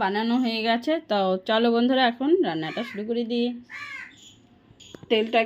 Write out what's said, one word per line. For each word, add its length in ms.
বানানো 320
হয়ে 240
গেছে। 240
তো 80
চলো 260
বন্ধুরা, 360
এখন 200
রান্নাটা 420
শুরু 200
করে 220
দিই। 180
তেলটা 360